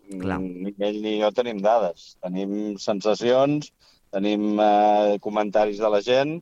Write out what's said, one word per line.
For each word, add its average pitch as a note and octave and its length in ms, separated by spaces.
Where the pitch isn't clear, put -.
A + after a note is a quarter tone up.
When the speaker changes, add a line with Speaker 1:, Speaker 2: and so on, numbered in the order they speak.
Speaker 1:
Clar. F2+ 200
Speaker 2:
Ni F#2 380
ell G#2+ 240
ni G#2+ 180
jo G#2+ 140
tenim A#2+ 260
dades. G#2 600
Tenim G2 560
sensacions, A#2+ 920
tenim, G#2 460
eh, G#2 600
comentaris G#2+ 640
de A2 80
la G#2 100
gent. C3 420